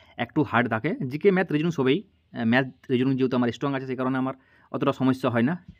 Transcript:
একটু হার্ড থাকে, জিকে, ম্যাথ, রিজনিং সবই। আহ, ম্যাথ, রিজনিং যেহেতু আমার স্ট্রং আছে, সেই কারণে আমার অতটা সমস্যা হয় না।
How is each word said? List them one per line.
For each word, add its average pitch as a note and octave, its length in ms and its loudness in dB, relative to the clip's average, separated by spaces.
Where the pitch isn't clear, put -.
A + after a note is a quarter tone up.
একটু C3 260 -2
হার্ড A#2+ 260 0
থাকে, A#2+ 260 -2
জিকে, D#3 240 2
ম্যাথ, F#3 200 0
রিজনিং D3+ 200 0
সবই। C#3 300 2
আহ, - 440 -10
ম্যাথ, B2+ 220 4
রিজনিং C3 280 2
যেহেতু B2+ 180 0
আমার B2 160 2
স্ট্রং C#3 220 -4
আছে, C3 140 -6
সেই B2+ 80 -6
কারণে C3 220 -2
আমার C3 160 -4
অতটা C3 220 0
সমস্যা B2+ 360 0
হয় A#2 140 2
না। D#3+ 220 -2